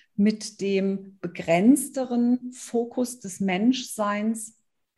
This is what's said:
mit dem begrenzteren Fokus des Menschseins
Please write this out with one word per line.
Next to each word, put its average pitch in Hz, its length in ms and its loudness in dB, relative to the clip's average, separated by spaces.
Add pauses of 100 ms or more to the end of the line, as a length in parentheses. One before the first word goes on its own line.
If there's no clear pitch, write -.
(140)
mit 214 460 0
dem 196 600 -2
begrenzteren 240 1300 2
Fokus 240 680 -4
des - 220 -10
Menschseins 208 1160 -2 (420)